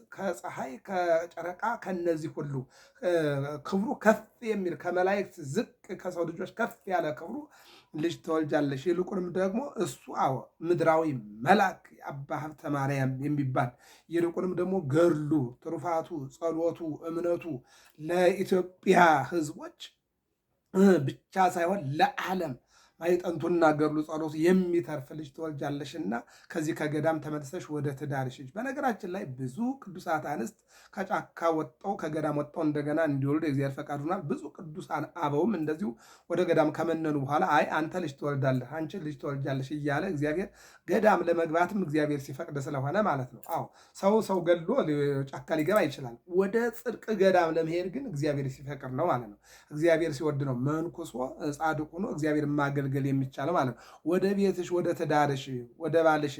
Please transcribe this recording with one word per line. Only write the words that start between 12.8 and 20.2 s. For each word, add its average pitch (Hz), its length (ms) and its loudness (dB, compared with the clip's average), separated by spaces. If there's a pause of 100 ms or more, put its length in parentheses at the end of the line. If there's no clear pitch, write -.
የሚባል 139 520 0 (400)
ይልቁንም 170 440 0
ደግሞ 180 200 -2 (120)
ገድሉ፣ 151 460 4 (260)
ትሩፋቱ፣ 165 500 -4 (240)
ጸሎቱ፣ 165 460 -2 (260)
እምነቱ 170 400 -2 (540)
ለኢትዮጵያ 180 1000 2 (260)
ሕዝቦች፣ 175 560 -6 (920)